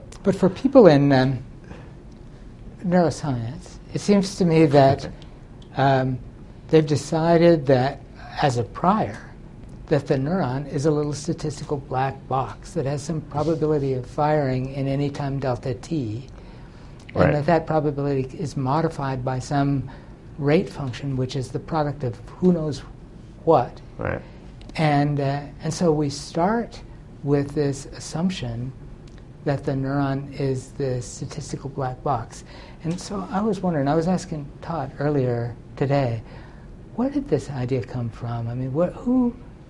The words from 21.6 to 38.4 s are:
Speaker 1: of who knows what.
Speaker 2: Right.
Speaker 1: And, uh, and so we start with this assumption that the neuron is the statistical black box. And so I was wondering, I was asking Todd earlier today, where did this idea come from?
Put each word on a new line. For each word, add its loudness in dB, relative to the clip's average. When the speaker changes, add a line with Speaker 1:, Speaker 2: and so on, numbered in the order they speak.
Speaker 1:
of -4
who 6
knows -2
what. 4
Speaker 2:
Right. -4
Speaker 1:
And, 2
uh, 0
and -4
so 2
we 2
start -2
with 2
this 0
assumption -4
that 0
the -2
neuron -2
is -2
the -2
statistical -10
black -4
box. -2
And -2
so -6
I 0
was 0
wondering, 0
I 2
was 2
asking -2
Todd -6
earlier 0
today, 0
where 0
did -4
this 0
idea -2
come -4
from? -6